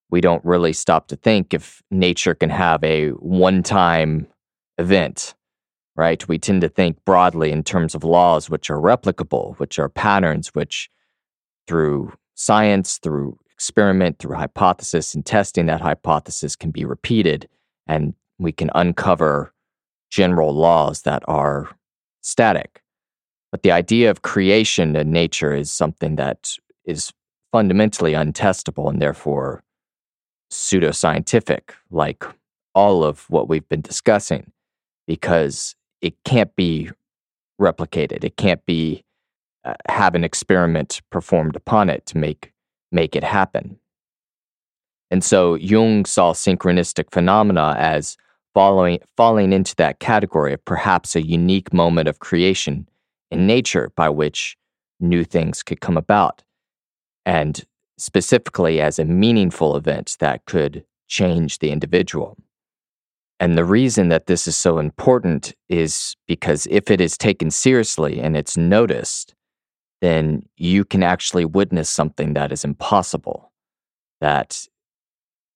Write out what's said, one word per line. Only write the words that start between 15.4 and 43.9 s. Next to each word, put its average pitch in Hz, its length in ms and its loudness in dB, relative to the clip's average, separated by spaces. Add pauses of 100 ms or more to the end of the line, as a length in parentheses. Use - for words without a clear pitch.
that 78 140 0
hypothesis 76 760 -4
can 80 140 -8
be - 140 -8
repeated, 80 640 -2 (380)
and 76 280 -2 (240)
we 82 140 -4
can - 220 -4
uncover 82 760 0 (580)
general 85 440 2
laws 80 480 2
that 71 240 -4
are 71 420 -2 (540)
static. - 600 0 (680)
But - 120 -10
the 92 100 6
idea 107 380 4
of 90 120 -2
creation 98 720 2
in 76 160 0
nature 80 440 0
is 73 160 -6
something 78 460 -4
that - 400 -6 (280)
is - 280 -8 (380)
fundamentally 101 640 2
untestable 76 800 -2
and 73 100 -2
therefore 71 640 -4 (880)
pseudoscientific, 80 1200 -2 (200)
like 76 340 -4 (500)
all 95 300 4
of 73 260 -4
what 76 180 0
we've 80 200 -2
been 78 120 -4
discussing, - 720 -2 (540)
because 80 680 -2 (260)
it - 240 -8
can't 117 320 0
be 82 340 -2 (720)
replicated. 80 600 -2
It - 140 -6
can't 90 300 0
be, 80 380 -4 (600)
uh, - 100 -8 (140)
have 92 260 2
an 85 100 0
experiment 85 760 0 (100)
performed 80 460 -2
upon 104 340 0
it - 160 -6
to - 120 -6
make, 76 340 -6 (400)
make 82 240 -2
it 71 80 -4
happen. - 540 -4 (1300)